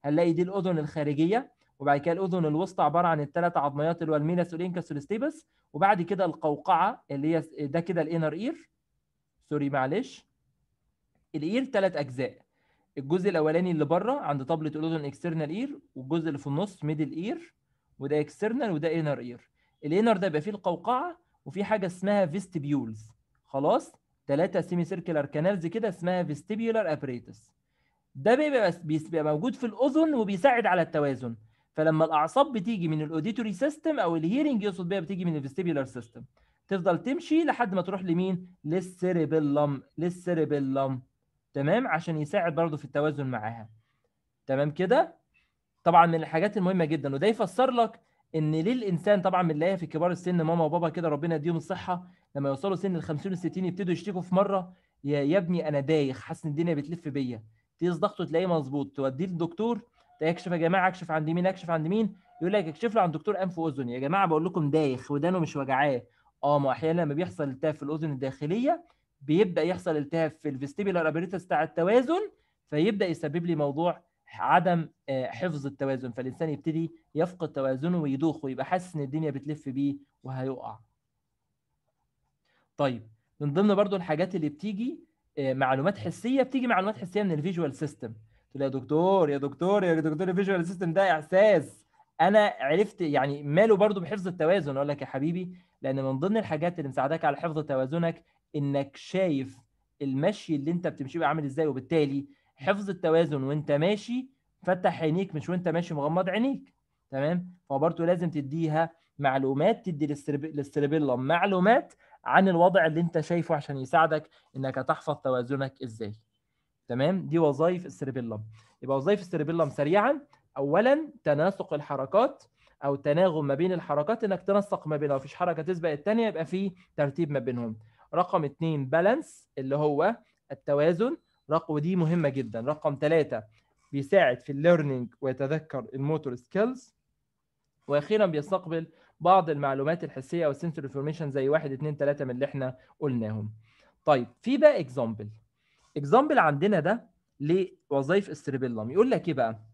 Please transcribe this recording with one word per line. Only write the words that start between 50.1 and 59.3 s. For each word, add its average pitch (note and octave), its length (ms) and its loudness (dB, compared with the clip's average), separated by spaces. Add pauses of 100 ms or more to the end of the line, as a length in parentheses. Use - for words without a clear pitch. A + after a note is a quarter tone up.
السن، F3+ 300 -2
ماما E3 220 2
وبابا E3 260 0
كده E3+ 200 -2
ربنا D#3 260 -2
يديهم D#3+ 220 -2
الصحة، F3+ 500 -6 (280)
لما C#3 140 -2
يوصلوا F3+ 260 -2
سن F#3 200 -2
الخمسين D#3 360 -4
والستين F3+ 340 -4
يبتدوا F3+ 260 -2
يشتكوا F3 300 -4
في F3+ 140 -4
مرة: F#3+ 380 0 (300)
"يا، C#3+ 180 0
يا D3 160 2
ابني E3+ 300 0
أنا D3 120 0
دايخ، C#3 420 0
حاسس - 240 -12
إن D3+ 60 -4
الدنيا E3 220 0
بتلف D#3 340 -6
بيا." B2+ 360 -6 (340)
تقيس E3+ 200 0
ضغطه F#3+ 280 -2
تلاقيه E3 200 0
مظبوط، C#3+ 500 -2
توديه C3+ 300 -2
للدكتور، F#3 560 -4 (400)